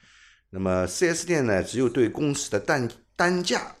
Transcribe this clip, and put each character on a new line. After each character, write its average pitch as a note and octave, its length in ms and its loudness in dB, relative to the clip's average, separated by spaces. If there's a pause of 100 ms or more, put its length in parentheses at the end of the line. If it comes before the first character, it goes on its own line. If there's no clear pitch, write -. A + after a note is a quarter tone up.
(500)
那 F#2+ 80 -12
么 F#2 260 2
四 F2+ 220 0
S E3 200 0
店 D#3+ 200 2
呢， G2 160 2
只 G#2+ 160 -4
有 C3 100 4
对 B2 200 2
工 C#3+ 260 -2
时 - 160 -6
的 G#2+ 80 0
单， B2+ 320 -2 (240)
单 F3+ 300 0
价， - 360 -4